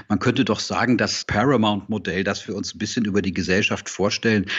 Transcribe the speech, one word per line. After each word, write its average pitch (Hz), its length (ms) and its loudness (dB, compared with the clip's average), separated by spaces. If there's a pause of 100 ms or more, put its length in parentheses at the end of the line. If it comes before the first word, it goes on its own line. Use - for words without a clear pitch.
man 104 120 2
könnte 123 260 2
doch 104 140 0
sagen, 110 400 0
das - 260 -2
Paramount-Modell, 104 1000 2
das 98 240 -4
wir 101 80 -6
uns 98 200 -8
ein - 20 -18
bisschen 107 280 -2
über 101 180 0
die 92 100 -2
Gesellschaft 92 560 0
vorstellen, 104 560 0 (140)